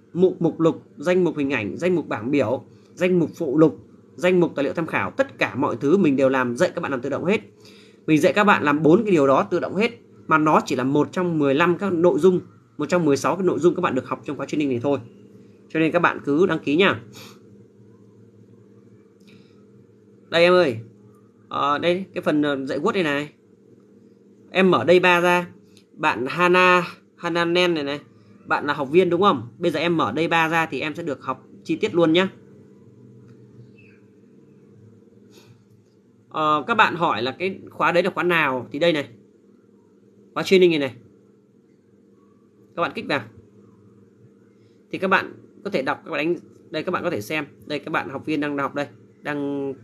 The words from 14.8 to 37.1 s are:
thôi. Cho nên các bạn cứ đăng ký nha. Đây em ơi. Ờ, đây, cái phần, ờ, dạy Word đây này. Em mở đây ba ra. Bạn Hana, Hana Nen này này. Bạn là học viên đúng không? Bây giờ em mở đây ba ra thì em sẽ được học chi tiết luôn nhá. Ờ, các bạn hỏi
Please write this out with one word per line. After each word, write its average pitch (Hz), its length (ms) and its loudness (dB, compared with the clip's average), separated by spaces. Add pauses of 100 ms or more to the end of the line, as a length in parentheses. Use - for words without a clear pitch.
thôi. 143 160 0 (720)
Cho 160 100 -4
nên 160 120 0
các 170 80 0
bạn 160 260 0
cứ 147 200 2
đăng 175 140 -2
ký 143 160 -2
nha. 160 260 2 (3250)
Đây 170 140 2
em 180 100 6
ơi. 160 240 2 (720)
Ờ, 143 280 -2
đây, 175 360 -2
cái - 80 -10
phần, 151 200 0
ờ, 143 240 -2
dạy 139 140 -6
Word 185 120 -2
đây 196 120 -2
này. 147 260 -4 (1200)
Em 190 200 4
mở 127 120 2
đây 175 160 6
ba 175 220 4
ra. 175 260 2 (460)
Bạn 143 360 -2
Hana, 180 540 4 (320)
Hana 170 300 -4
Nen 175 280 2
này 151 100 -4
này. 143 160 -6 (460)
Bạn - 200 -4
là 143 80 -2
học 143 180 -6
viên 175 180 4
đúng 170 120 0
không? 160 260 0 (100)
Bây 175 140 -2
giờ 147 80 -2
em 170 180 0
mở 123 140 0
đây 156 160 -2
ba 165 220 2
ra 165 160 0
thì 143 140 -8
em 151 160 -8
sẽ 170 80 -10
được 143 200 -8
học 131 240 -8 (160)
chi 160 120 -6
tiết 214 200 -4
luôn 165 180 4
nhá. 190 160 2 (4000)
Ờ, 151 380 0
các 233 80 -2
bạn 220 200 2
hỏi 151 260 -2